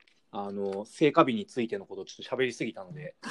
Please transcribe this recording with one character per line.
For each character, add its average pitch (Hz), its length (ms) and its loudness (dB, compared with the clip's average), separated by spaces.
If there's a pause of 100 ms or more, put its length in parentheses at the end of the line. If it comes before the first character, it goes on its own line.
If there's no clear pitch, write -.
(300)
あ 101 220 -6
の、 98 320 -2
聖 147 260 4
火 147 140 8
日 131 100 0
に 101 100 -2
つ - 160 -6
い 113 60 2
て 107 100 -4
の 95 80 -6
こ 95 120 -12
と 95 60 -6
を - 20 -6
ち - 80 -16
ょ 101 100 -16
っ - 20 -12
と 127 120 -6
喋 131 60 2
り 123 100 0
す 113 120 -4
ぎ 110 80 -4
た - 120 -12
の - 80 -16
で、 151 240 -12 (140)